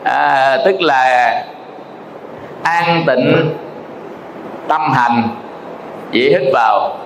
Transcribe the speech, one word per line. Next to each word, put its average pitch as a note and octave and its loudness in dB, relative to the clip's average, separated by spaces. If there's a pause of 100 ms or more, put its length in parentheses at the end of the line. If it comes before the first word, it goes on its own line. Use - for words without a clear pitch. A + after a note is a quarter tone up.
À, C3+ 4
tức F#3+ 2
là B2+ 4 (1300)
an E3+ 2
tịnh D3+ 4 (1120)
tâm D#3 0
hành, A#2+ 2 (880)
dễ A2 2
hít D3 4
vào. A2 2